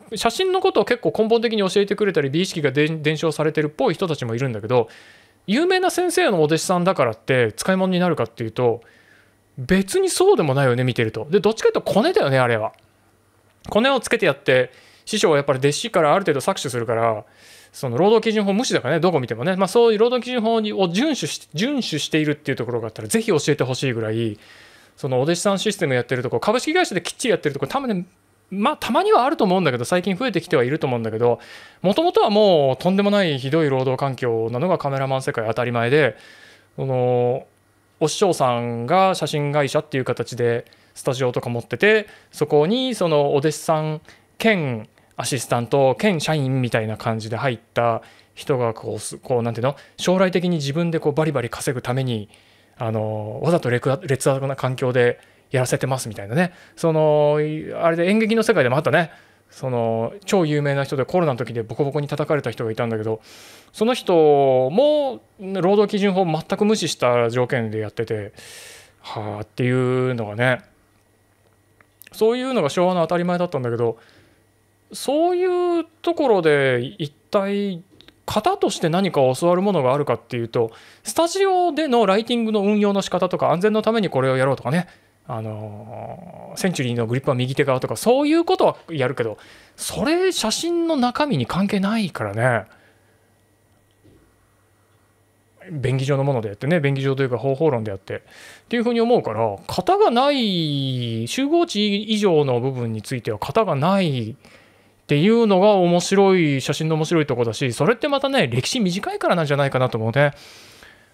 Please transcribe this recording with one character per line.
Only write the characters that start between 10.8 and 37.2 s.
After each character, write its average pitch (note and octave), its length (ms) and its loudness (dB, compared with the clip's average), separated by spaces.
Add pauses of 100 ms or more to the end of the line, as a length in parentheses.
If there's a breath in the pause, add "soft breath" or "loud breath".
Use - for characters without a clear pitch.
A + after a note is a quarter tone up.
見 B2+ 100 0
て A#2+ 100 0
る A2 80 -2
と。 A2 160 -8
で、 F#3 120 2
ど G3 100 4
っ A3+ 40 0
ち - 80 -12
か A4+ 100 4
と - 80 -2
い - 20 -2
う - 20 -12
と - 80 0
コ G3 100 4
ネ E4+ 120 2
だ G#4 80 4
よ C#3+ 80 2
ね、 C3+ 80 4
あ B2+ 80 4
れ A#2 100 2
は。 G#2+ 160 -4 (960)
コ G#3 140 2
ネ C4+ 80 2
を C4+ 100 0
つ - 80 -8
け - 80 -2
て - 80 -2
や D#3 80 4
っ C3+ 60 -12
て、 B2+ 320 2 (340 soft breath)
師 - 140 -4
匠 G3+ 120 4
は D3+ 60 4
や C#3+ 60 2
っ C#3+ 40 -14
ぱ C#3+ 80 2
り C3 40 -4
弟 C#3+ 140 2
子 A3+ 180 -6
か F3+ 120 2
ら D3+ 120 4
あ F#3 40 4
る G3 80 -4
程 D#3 80 2
度 C3+ 60 -2
搾 F#3+ 200 -2
取 C#3 100 -6
す A#2+ 80 -6
る A#2 60 -4
か A#2 100 -2
ら、 A2+ 300 0 (480 loud breath)
そ - 160 -8
の A#2 80 -4
労 F3+ 140 4
働 A3+ 120 4
基 A3+ 120 0
準 G#3+ 100 0
法 G3 80 0
無 G#3+ 140 0
視 G#3 80 0
だ C3+ 80 0
か B2 60 -4
ら D3 60 0
ね、 E3 60 0
ど F3+ 100 2
こ D#3+ 100 2
見 B2 60 -4
て A#2 80 -6
も A2+ 80 -8
ね。 F#3 140 -2
ま F#3+ 80 0
あ、 F3+ 40 0
そ A#3+ 200 4
う A3+ 60 4
い - 20 0
う - 20 0
労 A#3 120 2
働 B3 120 -2
基 A#3+ 100 -10
準 B3 100 -2
法 A3+ 180 0
に、 G#3+ 140 -4
を F#3+ 140 2
遵 F#3 160 0
守 D#4 120 0
し-、 - 380 -8
遵 A3 180 -2
守 C4+ 100 -2
し - 280 -6
て D3+ 80 2
い D#3 80 0
る D3+ 60 2
っ - 20 -6
て D3 160 -6
い C3 40 -2
う - 20 -6
と A#2+ 100 -4
こ A#2+ 60 -6
ろ A#2 80 -2
が A2+ 80 -6
あ - 20 -12
っ - 20 -12
た - 80 -14
ら、 G#2+ 80 -10
ぜ A3+ 140 0
ひ A3 60 -4
教 F3 100 2 (100)
え D3 80 2
て C#3+ 80 0
ほ B2+ 100 -2
し C3+ 140 -4
い B2 60 -2
ぐ A2+ 80 -4
ら G#2+ 100 -2
い、 A2+ 260 -4 (580 loud breath)
そ - 120 -8
の B2+ 100 0
お B2+ 40 2
弟 E3 120 0
子 E3+ 60 -4
さ G3+ 140 0
ん F#3+ 40 -2
シ G#3 140 -2
ス - 60 -10
テ E3+ 80 -2
ム C3 80 0
や B2 80 2
っ - 20 -12
て - 100 -4
る B2 80 -2
と B2+ 60 -4
こ、 A#2 120 -2
株 A#3 200 0
式 D#4 140 -2
会 F4+ 100 2
社 - 100 -4
で F3 60 -4
き - 120 -8
っ - 40 -20
ち - 120 -4
り - 20 4
や F3 80 2
っ - 20 -20
て - 80 -2
る C#3 60 -2
と C#3+ 40 -8
こ、 - 80 -4
た C4+ 140 -2
ま C#4 60 -6
に、 F#3+ 180 -2 (460)
ま G#3 220 0
あ、 D4 40 -8
た - 140 -6
ま B3+ 120 2
に G#3+ 100 2
は A3+ 120 4
あ C4+ 60 2
る D#4+ 80 -2
と C4+ 60 2
思 F3+ 120 4
う F#3+ 60 2
ん - 20 2
だ D3 80 2
け B2 60 -2
ど、 A#2 80 -4
最 F3+ 160 0
近 F#3+ 120 -2
増 C4 120 -2
え A#3+ 60 -2
て E3+ 100 -2
き - 60 -16
て D#3+ 80 2
は B2 80 4
い B2 40 0
る D3+ 100 -2
と D3+ 80 -2
思 B2 100 -2
う A#2 40 -4
ん - 20 -4
だ A2+ 80 -4
け A2 60 -4
ど、 A#2+ 240 2 (400 loud breath)
も F#3 140 2
と D#4+ 80 2
も F4+ 100 2
と A4 80 4
は G#4 80 4
も F3+ 500 4
う - 40 -14
と F3+ 80 2
ん F#3+ 60 2
で G3+ 60 2
も G3+ 80 0
な G3+ 140 2
い D3 140 -2
ひ C3 120 -6
ど D#3+ 140 2
い C#3+ 60 2
労 C3 140 0
働 C3 140 0
環 C#3 160 -2
境 A2+ 360 -2
な A#2+ 80 -4
の E3+ 100 0
が F#3 80 2
カ C#3+ 140 -4
メ C3+ 80 -2
ラ C3+ 80 -2
マ C3+ 120 0
ン C3 40 -6
世 C#3+ 100 -4
界 A2+ 140 -4
当 A2+ 80 -2
た B2 100 -2
り A#2+ 80 -2
前 A#2 160 0
で、 C3+ 280 2 (600 loud breath)
そ C#3+ 80 -6
の、 B2 640 0 (540)